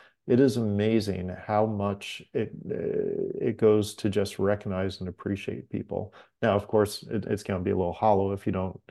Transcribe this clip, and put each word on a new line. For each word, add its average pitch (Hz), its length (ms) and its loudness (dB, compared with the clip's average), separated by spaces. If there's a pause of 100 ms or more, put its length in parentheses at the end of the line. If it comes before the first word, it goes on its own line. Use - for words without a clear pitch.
(280)
It 123 100 6
is 131 180 4
amazing 101 880 0
how 107 220 2
much 101 560 -4 (100)
it, 113 200 -2 (180)
uh, - 760 -2
it 117 120 0
goes 107 400 4
to 110 120 0
just 98 300 0
recognize 98 640 -2
and 92 80 -6
appreciate - 600 -6
people. 98 440 -6 (260)
Now, 107 140 4
of 101 140 0
course, 107 340 2
it, 110 240 -4
it's 104 160 -2
gonna 92 180 -2
be 98 120 0
a 95 40 0
little 87 160 0
hollow 98 400 2
if 98 140 -6
you 101 60 0
don't 92 280 -4 (100)